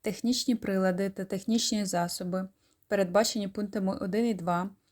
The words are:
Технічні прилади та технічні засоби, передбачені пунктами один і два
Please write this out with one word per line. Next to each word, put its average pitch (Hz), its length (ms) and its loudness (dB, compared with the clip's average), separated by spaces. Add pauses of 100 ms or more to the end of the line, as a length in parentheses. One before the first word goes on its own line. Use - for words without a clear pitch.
Технічні 233 540 0
прилади 190 540 2
та 190 160 -6
технічні 208 600 0
засоби, 180 640 -2 (380)
передбачені 202 600 2
пунктами 196 500 -2
один 208 280 0
і 233 80 2
два 175 360 -2 (220)